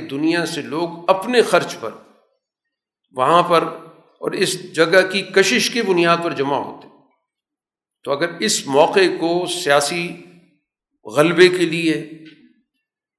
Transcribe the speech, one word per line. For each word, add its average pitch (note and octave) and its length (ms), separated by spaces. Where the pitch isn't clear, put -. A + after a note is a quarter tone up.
دنیا D#3+ 380
سے D3 160
لوگ D#3+ 480
اپنے A3 320
خرچ E3 380
پر G#2+ 120
وہاں D3 280
پر E3+ 200
اور E3 140
اس - 160
جگہ E3+ 280
کی G3 100
کشش G3+ 360
کی A#3 120
بنیاد E3+ 420
پر E3 100
جمع C#3 240
ہوتے - 300
ہیں۔ - 100
تو B2+ 60
اگر D3 180
اس G#3+ 280
موقع E3+ 400
کو E3 120
سیاسی D3 540
غلبے E3 440
کے F3+ 160
لیے E3 300